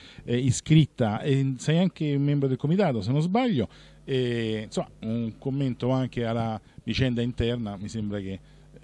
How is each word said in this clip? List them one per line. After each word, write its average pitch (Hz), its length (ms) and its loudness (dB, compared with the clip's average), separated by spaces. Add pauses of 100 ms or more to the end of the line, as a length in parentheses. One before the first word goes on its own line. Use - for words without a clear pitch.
(240)
eh, 120 140 -2
iscritta 123 840 2
e 135 360 0
sei 156 220 2
anche 160 380 0
membro 143 300 2
del 127 100 0
comitato, 151 440 2
se 101 100 -2
non 147 100 2
sbaglio, 180 480 2 (340)
e, 120 600 -2
insomma, - 240 -6 (120)
un 113 380 -4
commento 131 500 -2
anche 127 360 -2
alla 113 360 -2 (220)
vicenda 120 380 0
interna 117 560 -2
mi 101 100 -10
sembra 104 320 -6
che 95 200 -8 (440)